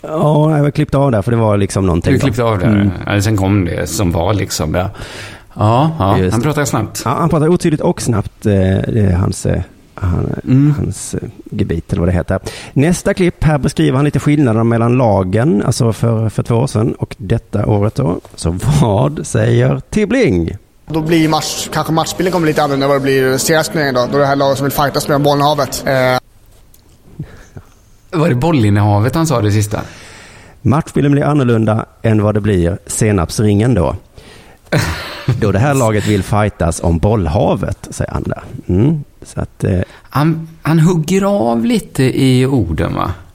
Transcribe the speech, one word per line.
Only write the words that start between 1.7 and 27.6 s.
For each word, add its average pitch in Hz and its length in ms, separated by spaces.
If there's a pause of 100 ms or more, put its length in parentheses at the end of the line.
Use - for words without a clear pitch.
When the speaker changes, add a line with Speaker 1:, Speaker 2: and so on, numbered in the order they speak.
Speaker 1:
någonting 85 280
Speaker 2:
Du - 60
Speaker 1:
då. - 60
Speaker 2:
klippte 120 180
av 110 160
det? - 60
Speaker 1:
Mm. 101 240 (160)
Speaker 2:
Ja, 101 160
sen 110 160
kom 95 280
det 85 240
som 87 220
var 85 220
liksom, 87 420
ja. 92 140 (680)
Ja, 120 440
ja, 98 180
Speaker 1:
Just 92 140
Speaker 2:
han 113 100
Speaker 1:
det. 147 60
Speaker 2:
pratar 147 180
snabbt. - 400
Speaker 1:
Ja, 113 140
han 160 100
pratar 156 180
otydligt 170 340
och - 200
snabbt, - 440
eh, 107 80
det 98 460 (120)
är - 20
hans, 95 320
eh, 87 160 (340)
han, 87 480
Speaker 2:
Mm. 139 340
Speaker 1:
hans, - 360
eh, 104 160 (220)
gebit 92 400
eller 92 80
vad 85 100
det 90 40
heter. 92 260 (340)
Nästa 170 400
klipp, 175 300
här 156 140
beskriver 143 380
han 143 100
lite 143 140
skillnaderna 127 440
mellan 117 340
lagen, 110 680
alltså 117 280
för, 113 360
för 127 140
två 120 120
år 117 120
sedan 107 260
och - 240
detta 104 480
året 104 300
då. 110 240 (160)
Så 85 220 (240)
vad 135 460
säger 120 640
Tibbling? 180 680 (300)
Speaker 3:
Då 156 140
blir 160 280
match, - 440
kanske 156 200
matchbilden 165 400
kommer 170 140
lite 151 160
annorlunda 139 220
än 139 40
vad 139 100
det 135 40
blir 135 340
senaste 156 360
turneringen 139 220
då. 123 160
Då 139 60
är 143 40
det 139 60
här 139 80
laget 139 220
som 135 80
vill 135 80
fightas 143 340
med 143 140
bollen 143 180
i 143 40
havet. 147 440
Eh. 127 300 (1900)